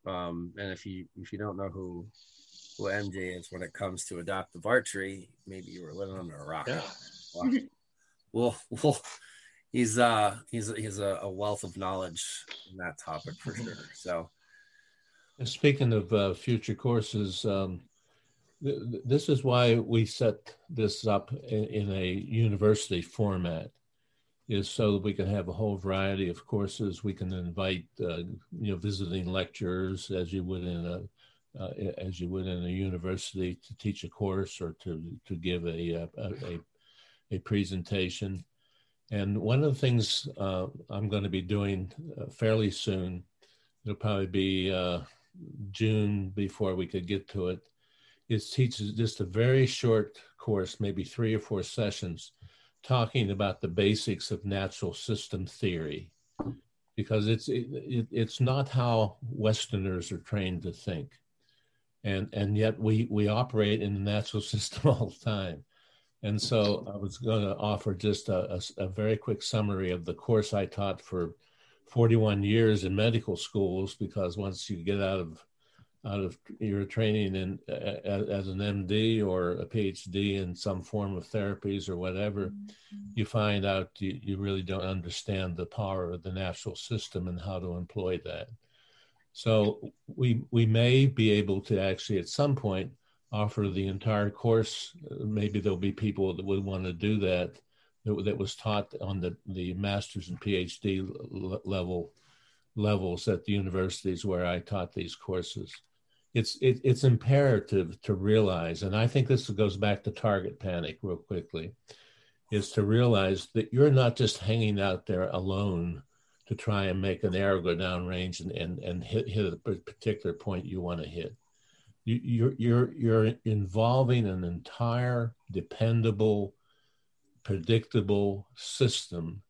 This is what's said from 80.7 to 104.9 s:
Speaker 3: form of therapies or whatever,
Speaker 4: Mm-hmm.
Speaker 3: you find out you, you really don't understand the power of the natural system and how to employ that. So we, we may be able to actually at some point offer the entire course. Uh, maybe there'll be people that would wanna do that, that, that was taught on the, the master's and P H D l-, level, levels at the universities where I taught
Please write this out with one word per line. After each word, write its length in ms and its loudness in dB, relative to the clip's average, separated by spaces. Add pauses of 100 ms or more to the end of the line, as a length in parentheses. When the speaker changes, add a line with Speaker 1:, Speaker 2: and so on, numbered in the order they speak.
Speaker 3:
form 340 -4
of 120 -8
therapies 600 -4
or 80 -4
whatever, 500 -2
Speaker 4:
Mm-hmm. 680 -12
Speaker 3:
you 100 0
find 400 2
out 340 0
you, 220 -4
you 160 -4
really 260 -2
don't 180 -2
understand 760 -4
the 100 -6
power 440 -4
of 140 -8
the 80 -6
natural 420 -6
system 540 -6
and 120 -6
how 200 -4
to 160 -6
employ 480 -4
that. 240 -8 (920)
So 540 2 (140)
we, 340 2 (100)
we 140 6
may 400 6
be 280 6
able 360 4
to 100 2
actually 400 0
at 80 -2
some 300 2
point 340 -2 (400)
offer 380 0
the 180 0
entire 440 0
course. 640 0 (140)
Uh, 160 -6
maybe 340 0
there'll 160 2
be 160 0
people 400 0
that 140 -6
would 180 0
wanna 300 -4
do 240 0
that, 420 0 (460)
that, 180 0
that 140 0
was 180 -2
taught 460 -2
on 180 -4
the, 240 -4
the 300 -4
master's 560 -4
and 100 -8
P 160 2
H 240 -2
D 200 0
l-, 680 -6
level, 460 -2 (640)
levels 520 2
at 160 2
the 80 0
universities 720 -2
where 220 0
I 140 0
taught 340 -6